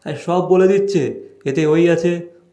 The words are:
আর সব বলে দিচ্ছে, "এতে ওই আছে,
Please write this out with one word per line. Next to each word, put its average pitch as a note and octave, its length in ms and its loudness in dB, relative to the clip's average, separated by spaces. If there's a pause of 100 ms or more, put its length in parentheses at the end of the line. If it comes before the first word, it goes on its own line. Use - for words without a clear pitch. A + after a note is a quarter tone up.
আর D3+ 100 -8
সব F3 340 -4
বলে F#3 180 4
দিচ্ছে, G3 640 -2 (160)
"এতে D3+ 220 -2
ওই E3+ 220 4
আছে, E3+ 400 -2 (240)